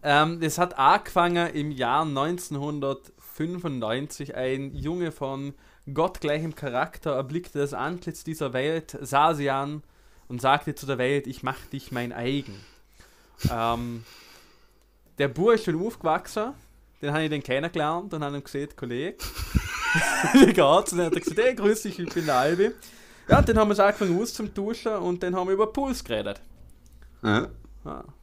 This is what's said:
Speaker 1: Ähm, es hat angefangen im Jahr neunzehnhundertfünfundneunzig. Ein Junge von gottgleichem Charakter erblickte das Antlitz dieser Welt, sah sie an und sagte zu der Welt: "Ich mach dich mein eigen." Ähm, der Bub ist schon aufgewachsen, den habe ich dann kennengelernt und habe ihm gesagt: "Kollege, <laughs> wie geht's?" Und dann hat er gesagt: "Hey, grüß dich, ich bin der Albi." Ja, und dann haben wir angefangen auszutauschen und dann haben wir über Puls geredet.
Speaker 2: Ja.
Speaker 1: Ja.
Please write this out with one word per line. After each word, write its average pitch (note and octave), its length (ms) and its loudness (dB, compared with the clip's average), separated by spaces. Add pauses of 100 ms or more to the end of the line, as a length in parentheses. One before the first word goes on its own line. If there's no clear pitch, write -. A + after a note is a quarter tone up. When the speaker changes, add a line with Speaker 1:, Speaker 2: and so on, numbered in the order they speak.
Speaker 1:
Ähm, D3+ 360 4
es D#3 180 -2
hat F3+ 200 0
angefangen F3 720 4
im D3+ 200 -4
Jahr B2+ 320 0
neunzehnhundertfünfundneunzig. C#3+ 2250 -4
Ein C3 380 -4
Junge D#3+ 380 -4
von C#3 420 -8 (380)
gottgleichem D#3 600 -2
Charakter C#3+ 580 -4
erblickte C#3 460 -4
das C#3+ 160 -2
Antlitz E3 480 -8
dieser D#3 300 -6
Welt, D3+ 480 -4
sah D3 340 4
sie C#3+ 160 -2
an C#3+ 320 -4 (460)
und B2 120 -8
sagte C#3+ 360 2
zu C#3 100 -12
der C3+ 120 -2
Welt: C#3 280 0
"Ich - 160 -12
mach - 160 -4 (140)
dich - 180 -12
mein A#2+ 220 -4
eigen." C3+ 420 -4 (960)
Ähm, A#2 540 -2 (1120)
der C#3 100 2
Bub E3+ 240 2
ist A3 120 2
schon E3+ 200 -2
aufgewachsen, G#3+ 680 -2 (500)
den C#3+ 100 -2
habe D#3 120 0
ich D3+ 60 -2
dann D3 120 -4
kennengelernt D#3+ 720 -2
und D#3 80 -6
habe C#3+ 140 -6
ihm C#3 80 -10
gesagt: C#3+ 320 -8
"Kollege, B2+ 420 -6
<laughs> - 60 -10 (1120)
wie - 120 12
geht's?" F3+ 460 6
Und F3 60 -2
dann F3 80 2
hat E3 80 0
er E3+ 60 0
gesagt: E3 200 -4
"Hey, B3+ 140 4
grüß G#3+ 280 2
dich, G3+ 160 -8
ich F3 160 -8
bin D#3+ 120 -2
der C#3 100 2
Albi." E3+ 340 4 (580)
Ja, A#3+ 100 8
und C#4 100 4
dann A3+ 80 4
haben G#3+ 180 4
wir G3 100 6
angefangen G3 360 2
auszutauschen A3 760 -4
und F3 260 -2
dann F3+ 120 -2
haben F#3 140 -2
wir F#3+ 60 2
über G#3+ 180 2
Puls C4+ 320 -4
geredet. G#2 380 -6 (800)
Speaker 2:
Ja. G#2+ 260 2 (380)
Speaker 1:
Ja. D3 180 -12 (180)